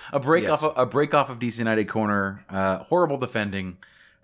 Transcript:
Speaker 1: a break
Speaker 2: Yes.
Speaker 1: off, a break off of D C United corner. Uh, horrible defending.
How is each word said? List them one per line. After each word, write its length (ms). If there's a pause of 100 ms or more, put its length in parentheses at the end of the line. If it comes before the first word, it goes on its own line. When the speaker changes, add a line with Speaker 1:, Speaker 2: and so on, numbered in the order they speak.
(120)
Speaker 1:
a 80
break 240
Speaker 2:
Yes. 200
Speaker 1:
off, 120
a 100
break 280
off 160
of 100
D 100
C 100
United 260
corner. 640
Uh, 300
horrible 380
defending. 600 (460)